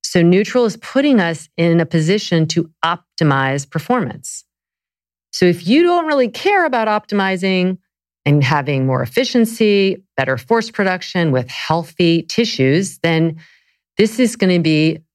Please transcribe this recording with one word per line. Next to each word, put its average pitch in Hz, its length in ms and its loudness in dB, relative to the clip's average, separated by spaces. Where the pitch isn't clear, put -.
So - 200 0
neutral 196 420 2
is 208 120 -2
putting 277 420 0
us 170 380 -4
in 170 240 2
a 165 60 -2
position 165 600 0
to 160 220 -4
optimize 139 840 -2
performance. - 760 -6
So - 120 0
if 175 220 2
you 262 160 4
don't 349 240 2
really 277 220 0
care 370 360 0
about 247 220 0
optimizing 190 920 -2
and 147 200 2
having 135 420 0
more 127 160 0
efficiency, 214 1000 0
better 131 220 -2
force 226 320 -2
production 185 640 -2
with 127 160 -2
healthy 165 760 -2
tissues, 175 760 -2
then 165 380 0
this 226 240 0
is 240 160 2
gonna 180 240 2
be 160 400 2